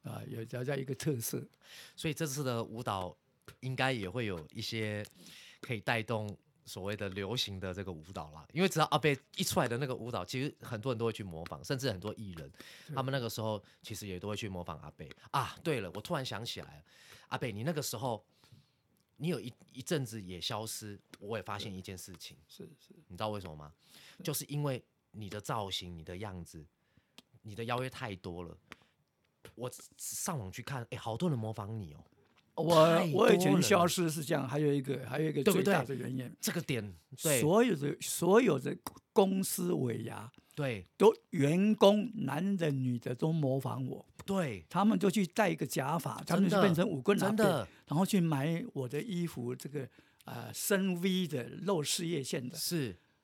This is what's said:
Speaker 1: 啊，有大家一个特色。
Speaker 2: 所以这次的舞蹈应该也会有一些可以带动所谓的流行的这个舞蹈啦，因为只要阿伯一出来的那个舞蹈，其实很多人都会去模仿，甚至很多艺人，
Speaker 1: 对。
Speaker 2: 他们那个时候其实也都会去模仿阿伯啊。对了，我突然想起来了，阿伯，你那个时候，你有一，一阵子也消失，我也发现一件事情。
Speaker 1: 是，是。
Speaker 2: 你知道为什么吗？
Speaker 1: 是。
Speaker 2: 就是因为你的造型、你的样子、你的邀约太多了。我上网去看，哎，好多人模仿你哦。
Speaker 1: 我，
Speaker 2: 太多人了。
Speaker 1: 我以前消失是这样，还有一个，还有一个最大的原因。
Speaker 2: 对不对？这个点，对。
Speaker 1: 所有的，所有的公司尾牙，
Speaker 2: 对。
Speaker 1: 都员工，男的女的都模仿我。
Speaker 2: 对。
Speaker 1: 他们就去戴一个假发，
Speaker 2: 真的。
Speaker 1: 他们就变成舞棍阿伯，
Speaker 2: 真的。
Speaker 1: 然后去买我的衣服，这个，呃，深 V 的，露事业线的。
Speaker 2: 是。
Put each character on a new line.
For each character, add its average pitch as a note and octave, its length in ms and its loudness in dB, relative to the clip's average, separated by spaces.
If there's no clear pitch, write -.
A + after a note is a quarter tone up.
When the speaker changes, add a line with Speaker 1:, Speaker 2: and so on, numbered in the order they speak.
Speaker 1:
啊， A2 260 -10
有 A2+ 180 -8
大 B2 180 -8
家 C#3 120 -2
一 C3+ 80 -4
个 C3 120 -6
特 C#3 240 -2
色。 A#2+ 280 -6
Speaker 2:
所 - 140 -6
以 D3 40 -2
这 E3 140 -4
次 C#3 160 -4
的 A#2+ 200 -2
舞 A2+ 200 -10
蹈 F#2+ 320 -4
应 C3 140 -6
该 C3 160 2
也 G#2+ 160 -2
会 A2 200 -2
有 E2+ 240 -4
一 A2+ 100 -8
些 G#2+ 420 -4
可 - 120 -6
以 G#2+ 80 -4
带 A#2 220 0
动 G#2+ 340 -4
所 - 200 -10
谓 G2+ 120 -2
的 G2+ 140 -6
流 G2 260 -4
行 G2+ 240 -4
的 F#2 140 -6
这 F#2+ 100 -8
个 F#2 80 -8
舞 D#2 120 -12
蹈 D#2+ 180 -10
啦， D#2+ 220 -18
因 D#3+ 80 0
为 F#3+ 80 4
只 D#3+ 100 -2
要 D#3 60 6
阿 D3 140 2
伯 D3+ 120 4
一 F#3 80 -2
出 - 160 2
来 C3+ 80 2
的 A#2 120 -2
那 C#3+ 80 -2
个 B2+ 80 -4
舞 A#2 160 -8
蹈， G2 120 -4
其 C3 200 -4
实 D3 180 -6
很 A2+ 180 -8
多 B2+ 140 -2
人 A2 40 -2
都 A#2 80 -2
会 A2+ 60 2
去 A2 120 -8
模 E2 220 -10
仿， C#2 180 -10
甚 C#3 140 -2
至 B2+ 140 -2
很 F#2+ 80 -6
多 G2+ 140 -6
艺 G2+ 200 -10
人， D#2 140 -12
Speaker 1:
对。 D3 80 -10
Speaker 2:
他 C3+ 60 -2
们 C3 100 -2
那 C3+ 80 0
个 A#2 80 -2
时 A2 140 -6
候 G#2+ 200 -2
其 G#2+ 140 -12
实 G#2 100 -10
也 F2+ 140 -6
都 G2+ 100 -6
会 G#2+ 60 -4
去 G#2+ 120 -8
模 F2+ 160 -8
仿 E2+ 160 -10
阿 D2+ 120 -16
伯 - 120 -18
啊。 C3 320 -4
对 D3+ 160 -2
了， F2+ 160 -8
我 G#2 60 -8
突 F3 140 -6
然 C3+ 80 -2
想 A2+ 220 -6
起 G2+ 160 -8
来 C#2+ 160 -18
了， D2 60 -20
阿 - 80 -4
伯， B2 140 -4
你 G#2 120 -8
那 E3 100 -2
个 D3 80 -4
时 A#2+ 160 -6
候， A#2 260 -4
你 D3+ 120 -4
有 C#3+ 100 -2
一， A2+ 120 -10
一 B2+ 80 -14
阵 C#3 240 -2
子 A2 160 -10
也 F2+ 180 -10
消 A2 280 -4
失， G#2 320 -10
我 G#2 160 -8
也 G#2 60 -2
发 G#2 160 -8
现 G#2 160 -8
一 F#2 80 -10
件 F#2+ 160 -10
事 F#2 200 -14
情。 - 200 -18
Speaker 1:
是， - 160 -20
是。 - 140 -20
Speaker 2:
你 - 100 -16
知 - 40 -4
道 G#2+ 80 0
为 G#2 120 -4
什 - 60 -10
么 D#2 80 -12
吗？ D2+ 180 -16
Speaker 1:
是。 F#3 60 -18
Speaker 2:
就 E3+ 80 -2
是 - 140 -4
因 D3 160 -4
为 C3+ 220 -2
你 G#2+ 180 -10
的 G#2 120 -8
造 A2 260 -4
型、 F2+ 300 -6
你 D#2+ 60 -14
的 F2 140 -10
样 F#2 280 -8
子、 D#2 180 -16
你 G#2 140 -14
的 A#2 100 -8
邀 A#2+ 160 -2
约 B2+ 80 -4
太 A2+ 260 -8
多 F2 280 -10
了。 E2 120 -12
我 B2 180 -8
上 - 420 -6
网 F#2+ 140 -6
去 B2 100 -12
看， A#2+ 280 -6
哎， A#2+ 80 -8
好 A2+ 180 -4
多 F3 140 0
人 C#3 80 2
模 A2 160 -4
仿 A2 260 -6
你 D#2+ 140 -10
哦。 D2 100 -18
Speaker 1:
我， E3 180 4
Speaker 2:
太 - 0 -
多 - 0 -
人 F3 140 4
了。 C#3 60 2
Speaker 1:
我 A#3 160 10
以 - 40 8
前 F3+ 240 6
消 F3 260 6
失 E3+ 220 2
是 D#3 120 -4
这 C#3+ 120 0
样， C#3 120 2
还 C3+ 140 -2
有 D3 140 4
一 C#3+ 80 2
个， B2+ 260 -4
还 C#3 120 -4
有 D#3 100 2
一 - 20 -2
个 D3 120 0
最 F#3+ 200 6
大 F#3 200 4
的 - 120 -4
原 - 140 -6
因。 C3 80 -4
Speaker 2:
对 B2 100 -6
不 - 60 -12
对？ - 80 -20
这 G#3 100 0
个 E3+ 100 -2
点， G#2 340 -2
对。 C#3+ 180 4
Speaker 1:
所 F3+ 240 6
有 A3+ 120 4
的， C#3+ 260 -2
所 F#3+ 400 6
有 E3 180 4
的 C3+ 160 -4
公 F#3+ 280 6
司 F3+ 300 -2
尾 A#2 320 0
牙， A2 260 -10
Speaker 2:
对。 A#2+ 300 -4
Speaker 1:
都 G#3 180 8
员 F3+ 460 4
工， G#3 360 6
男 F3 320 0
的 E3 140 2
女 B2+ 280 0
的 B2+ 160 -4
都 D#3+ 160 0
模 C#3 260 2
仿 B2+ 280 -4
我。 - 200 -8
Speaker 2:
对。 D3 420 -2
Speaker 1:
他 F3+ 160 2
们 G#3 160 6
就 G3 100 6
去 F#3+ 160 2
戴 G3+ 240 2
一 E3 60 0
个 D#3 100 -2
假 D3 320 -2
发， C3+ 260 -4
Speaker 2:
真 - 20 -12
的。 - 100 -12
Speaker 1:
他 - 60 4
们 F#3+ 80 6
就 F#3+ 120 6
变 F#3 140 6
成 F3 100 4
舞 D#3 160 -2
棍 G3+ 180 4
阿 F#3+ 100 2
伯， - 0 -
Speaker 2:
真 A3 80 0
的。 E3+ 300 4
Speaker 1:
然 C#3+ 100 0
后 F#3+ 80 6
去 F#3+ 140 4
买 E3 420 2
我 B2+ 160 -4
的 C#3+ 120 -2
衣 F3 240 -2
服， B2 300 -6
这 C3 140 -12
个， C3 180 -8
呃， A#2 280 -10
深 F#3+ 460 2
V F#3 280 2
的， B2+ 200 -4
露 E3+ 200 2
事 E3 260 -2
业 E3 140 -2
线 B2+ 280 -4
的。 D#3+ 80 -12
Speaker 2:
是。 C3+ 400 -2